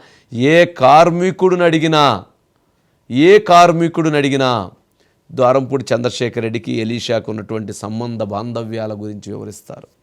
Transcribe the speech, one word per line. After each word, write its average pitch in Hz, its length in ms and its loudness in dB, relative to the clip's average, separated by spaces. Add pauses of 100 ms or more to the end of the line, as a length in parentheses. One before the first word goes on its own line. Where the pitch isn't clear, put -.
(320)
ఏ 147 320 4
కార్మికుడిని 175 1000 2
అడిగినా, 156 600 2 (880)
ఏ 160 280 6
కార్మికుడిని 170 800 2
అడిగినా 131 540 -2 (640)
ద్వారంపూడి 127 520 0 (100)
చంద్రశేఖర్ 117 480 -4
రెడ్డికి 113 300 -6
ఎలీషాకు 113 580 -6
ఉన్నటువంటి 107 420 -10
సంబంధ 110 500 -10
బాంధవ్యాల 110 720 -8
గురించి 104 420 -14
వివరిస్తారు. - 540 -18 (140)